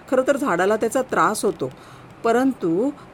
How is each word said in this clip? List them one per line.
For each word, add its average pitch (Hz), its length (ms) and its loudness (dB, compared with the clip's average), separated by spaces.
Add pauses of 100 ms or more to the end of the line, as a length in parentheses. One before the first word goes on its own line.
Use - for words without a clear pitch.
(100)
खरं 254 180 2
तर 277 80 2
झाडाला 214 400 0
त्याचा 226 260 -2
त्रास 202 420 0
होतो, 156 260 -2 (540)
परंतु 233 680 0 (220)